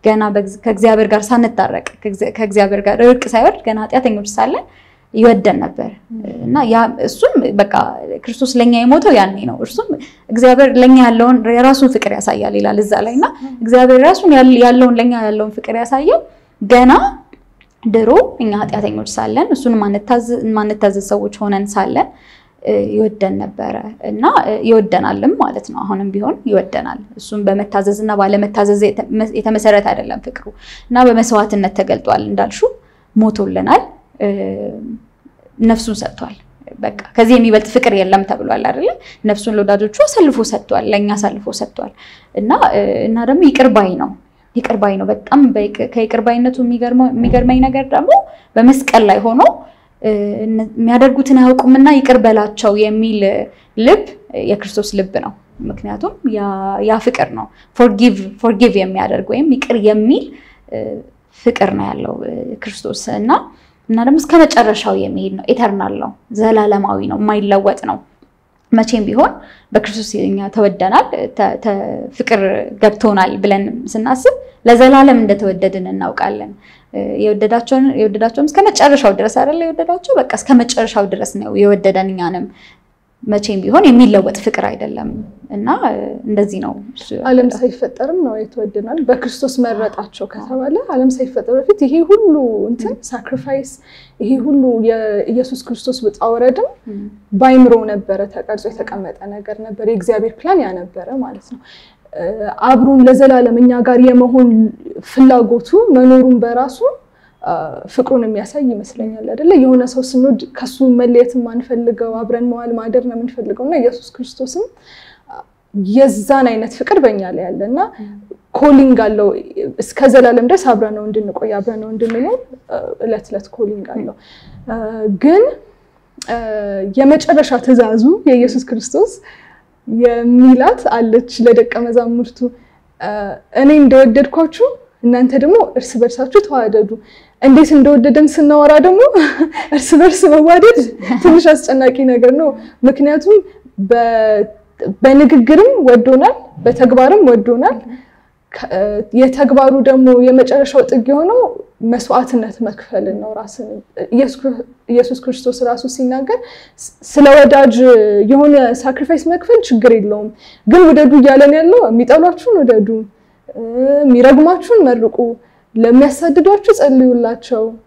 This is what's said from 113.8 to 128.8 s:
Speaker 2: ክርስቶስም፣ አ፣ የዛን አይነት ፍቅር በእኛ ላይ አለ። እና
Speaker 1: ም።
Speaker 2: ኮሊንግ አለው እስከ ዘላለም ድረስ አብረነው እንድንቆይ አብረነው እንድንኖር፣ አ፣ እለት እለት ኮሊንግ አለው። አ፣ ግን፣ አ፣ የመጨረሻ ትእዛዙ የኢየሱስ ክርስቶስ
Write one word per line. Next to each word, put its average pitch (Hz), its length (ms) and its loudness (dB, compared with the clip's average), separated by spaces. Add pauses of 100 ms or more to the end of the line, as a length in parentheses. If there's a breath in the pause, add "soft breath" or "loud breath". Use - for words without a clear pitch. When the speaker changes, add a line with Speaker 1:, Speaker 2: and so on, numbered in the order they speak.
Speaker 2:
ክርስቶስም፣ 262 540 -12 (640 soft breath)
አ፣ - 120 -20 (520)
የዛን 254 580 2
አይነት 226 260 -4
ፍቅር - 260 -2
በእኛ 208 220 0 (100)
ላይ 185 140 -8
አለ። 185 180 -8
እና 247 160 -6 (160)
Speaker 1:
ም። 208 140 -18 (460 loud breath)
Speaker 2:
ኮሊንግ 269 440 4
አለው 208 300 0 (500)
እስከ 262 300 0
ዘላለም 247 380 4
ድረስ 370 180 0
አብረነው 214 400 -2
እንድንቆይ 214 480 -8
አብረነው 214 360 -8
እንድንኖር፣ 233 500 -4 (260)
አ፣ - 140 -10 (220)
እለት 220 260 -6
እለት 202 240 -10
ኮሊንግ 202 380 -8
አለው። - 260 -12 (500 soft breath)
አ፣ 226 120 -10 (400)
ግን፣ 359 280 4 (840)
አ፣ 233 120 -8 (560)
የመጨረሻ 285 640 2
ትእዛዙ 226 460 2 (200)
የኢየሱስ 247 400 2
ክርስቶስ 285 480 -4 (760 soft breath)